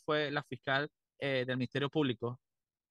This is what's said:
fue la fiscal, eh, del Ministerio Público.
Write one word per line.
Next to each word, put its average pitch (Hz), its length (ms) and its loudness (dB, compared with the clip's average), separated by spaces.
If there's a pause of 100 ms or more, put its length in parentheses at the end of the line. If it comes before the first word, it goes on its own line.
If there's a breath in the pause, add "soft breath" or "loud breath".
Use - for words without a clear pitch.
fue 151 260 0
la 147 120 -2
fiscal, 139 480 -2 (280)
eh, 135 280 0
del 127 100 0
Ministerio 131 320 0
Público. 123 500 0 (520)